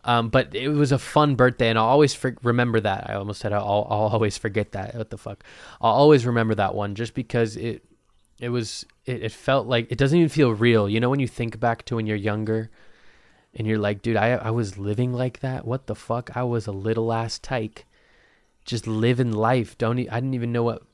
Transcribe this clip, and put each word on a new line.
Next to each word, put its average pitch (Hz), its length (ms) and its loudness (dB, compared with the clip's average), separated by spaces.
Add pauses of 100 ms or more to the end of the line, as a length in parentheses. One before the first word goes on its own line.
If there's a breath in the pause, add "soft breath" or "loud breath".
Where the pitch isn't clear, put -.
Um, 117 220 2
but 107 260 0
it 127 140 -4
was 147 240 2
a 135 60 2
fun 147 360 2
birthday, 120 360 4
and 113 80 2
I'll 110 80 4
always 139 280 6
for-, 127 280 -6
remember 120 380 2
that. 98 280 -2
I 104 60 -8
almost 101 260 -8
said 104 120 -4
I'll, 101 360 0
I'll 104 240 0
always 110 240 0
forget 104 360 -4
that. 98 220 -8
What 113 160 -10
the - 80 -12
fuck? - 240 -14 (380 loud breath)
I'll 110 140 2
always 139 320 8
remember 113 300 2
that 101 180 -2
one 101 200 -4
just 110 200 -8
because 113 420 -2
it, 113 260 -8 (560)
it 120 120 -8
was, 120 340 -6 (220)
it, 123 180 -6
it 110 80 -6
felt 135 340 -2
like, 120 240 -2
it 123 60 -4
doesn't 147 220 4
even 165 100 6
feel 131 240 4
real. 107 360 4
You 110 120 0
know 123 80 2
when 139 120 0
you 123 80 -2
think 113 300 -6
back 117 280 -2
to 120 100 -4
when 110 100 -4
you're 107 100 -2
younger 110 540 -4 (840 soft breath)
and 110 120 -6
you're 110 120 0
like, 101 240 -2
"Dude, 117 140 0
I, 110 160 2
I 113 180 -2
was 107 260 -2
living 107 380 -2
like 123 260 -4
that? 131 240 -6
What 127 220 -6
the 110 80 -6
fuck? - 420 -8
I 123 60 -2
was 120 240 -2
a 104 60 -6
little 113 400 -2
ass 113 260 -4
tyke. - 480 -8 (760 soft breath)
Just 113 220 -6
living 117 460 0
life. 113 460 0
Don't 120 220 0
e-, - 80 -4
I 113 80 -8
didn't 131 180 -4
even 120 180 -4
know 117 120 0
what 113 180 -4 (120)